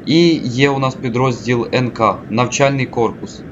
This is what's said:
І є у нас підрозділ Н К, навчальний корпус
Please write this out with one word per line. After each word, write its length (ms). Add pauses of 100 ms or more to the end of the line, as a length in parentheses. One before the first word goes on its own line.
І 380
є 260
у 80
нас 160
підрозділ 800
Н 160
К, 260 (140)
навчальний 560
корпус 640